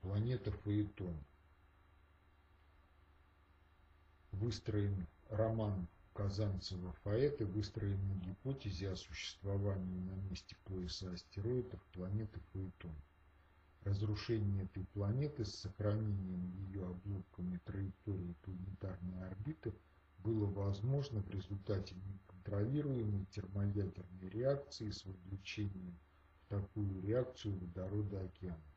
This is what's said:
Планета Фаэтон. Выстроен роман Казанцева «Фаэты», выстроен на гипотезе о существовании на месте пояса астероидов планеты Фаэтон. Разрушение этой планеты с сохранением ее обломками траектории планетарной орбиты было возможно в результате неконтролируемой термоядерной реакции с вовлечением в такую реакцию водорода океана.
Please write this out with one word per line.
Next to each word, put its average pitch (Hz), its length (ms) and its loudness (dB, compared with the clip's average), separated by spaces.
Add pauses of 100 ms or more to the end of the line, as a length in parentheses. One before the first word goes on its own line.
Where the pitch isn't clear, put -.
Планета 104 500 2
Фаэтон. 98 640 0 (3250)
Выстроен 101 760 2 (200)
роман 107 600 2 (260)
Казанцева 95 880 0
«Фаэты», 117 460 2
выстроен 101 520 0 (100)
на 98 100 2
гипотезе 95 720 -2
о 90 40 -2
существовании 95 1040 -2
на 92 100 -2 (180)
месте - 260 -8 (100)
пояса 92 460 -4
астероидов 113 720 -2 (100)
планеты 101 460 -2 (140)
Фаэтон. 90 420 -6 (920)
Разрушение 101 800 2
этой 95 280 -4
планеты 117 500 2
с 101 120 -4
сохранением 101 880 0 (220)
ее 95 240 -4
обломками 90 760 -4
траектории 98 760 -2
планетарной 92 840 -4
орбиты 107 460 -4 (460)
было 107 260 4
возможно 101 800 2
в 95 80 -4
результате 98 640 0
неконтролируемой 104 1400 0
термоядерной 92 960 0
реакции 123 640 2
с - 140 -6
вовлечением 95 920 -4 (460)
в - 80 -20
такую 101 500 0
реакцию 107 580 0
водорода 95 680 -2
океана. 87 360 -6 (160)